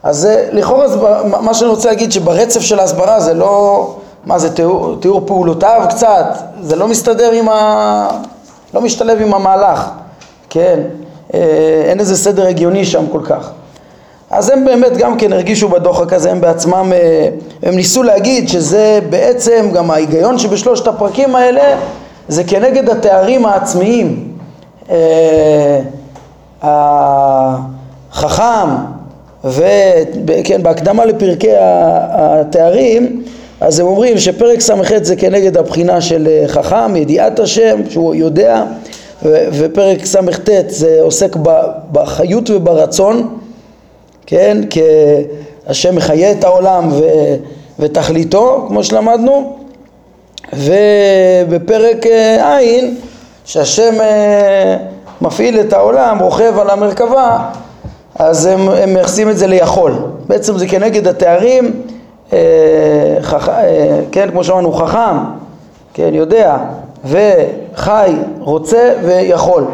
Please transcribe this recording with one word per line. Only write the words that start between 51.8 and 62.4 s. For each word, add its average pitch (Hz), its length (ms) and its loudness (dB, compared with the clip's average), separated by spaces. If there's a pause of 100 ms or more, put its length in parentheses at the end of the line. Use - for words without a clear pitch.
אה, 226 520 2
עין, 247 380 0 (480)
שהשם, 220 560 0
אה, 202 760 2 (440)
מפעיל 220 400 0
את 214 120 0
העולם, 220 460 2
רוכב 196 400 0
על 202 120 0
המרכבה, 233 680 0 (800)
אז 160 280 2
הם, 190 220 2
הם 190 260 0
מייחסים 185 360 0
את 208 80 -2
זה 190 80 2
ליכול. 180 480 2 (340)
בעצם 202 300 -2
זה 180 80 -2
כנגד 202 420 0
התארים, 214 760 2 (500)
אה, 190 60 0 (840)